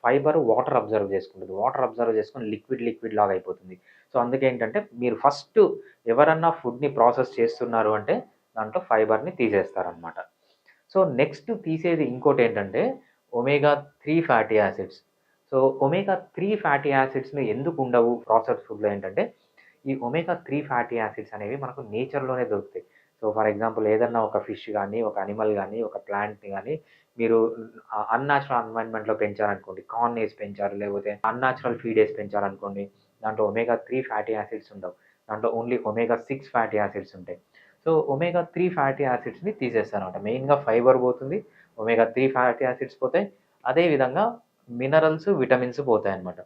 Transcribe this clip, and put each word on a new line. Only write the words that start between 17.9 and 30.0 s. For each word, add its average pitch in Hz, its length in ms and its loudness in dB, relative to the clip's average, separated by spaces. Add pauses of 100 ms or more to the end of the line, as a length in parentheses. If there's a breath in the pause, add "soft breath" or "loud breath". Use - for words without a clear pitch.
ప్రాసెస్డ్ 113 400 2
ఫుడ్‌లో 107 240 -2
ఏంటంటే, 101 420 -4 (520 soft breath)
ఈ 135 100 -2
ఒమేగా 156 380 -4
త్రీ 139 280 -4
ఫ్యాటీ 120 340 -4
యాసిడ్స్ 107 380 -6
అనేవి 104 220 -8
మనకు 131 260 -10
నేచర్‌లోనే 127 640 -4
దొరుకుతాయి. 101 400 -6 (360 soft breath)
So, 110 40 -4 (120)
for 107 140 2
example, 107 360 0
ఏదన్నా 113 360 4
ఒక 110 140 -2
ఫిష్ - 320 -6
కానీ, 104 320 -4
ఒక 107 160 -2
యానిమల్ 104 380 -2
కానీ, 101 260 -4
ఒక 107 160 -6
ప్లాంట్‌ని 104 520 -8
కానీ 104 300 -8 (380 soft breath)
మీరు, 113 200 4 (560)
ఆ, 107 180 -4
అన్‌న్యాచురల్ 135 520 0
ఎన్విరాన్మెంట్‌లో 113 500 -4
పెంచారనుకోండి, 101 760 -2
కార్న్ 117 300 -2